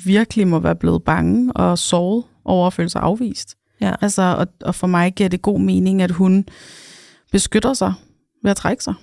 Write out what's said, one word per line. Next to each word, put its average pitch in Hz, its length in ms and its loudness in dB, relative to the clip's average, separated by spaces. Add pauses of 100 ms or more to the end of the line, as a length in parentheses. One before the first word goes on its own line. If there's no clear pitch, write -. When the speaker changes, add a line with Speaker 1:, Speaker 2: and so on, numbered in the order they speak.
Speaker 1:
virkelig 202 420 2
må 165 120 2
være 170 160 0
blevet 170 280 0
bange 190 500 0
og 175 260 0
såret 185 440 0 (220)
over 180 220 2
at 185 60 -2
føle 175 160 -4
sig - 120 -6
afvist. 214 540 -4 (260)
Speaker 2:
Ja. 190 200 0
Speaker 1:
Altså, 202 200 0
og, 180 260 0 (140)
og - 140 -4
for - 120 -4
mig 180 260 2
giver 190 160 0
det 185 120 -4
god 202 180 0
mening, 190 420 2
at 180 100 0
hun 190 340 2 (840)
beskytter 214 420 0
sig 190 200 -2 (500)
ved 202 80 2
at 196 60 -2
trække - 260 -4
sig. - 200 -6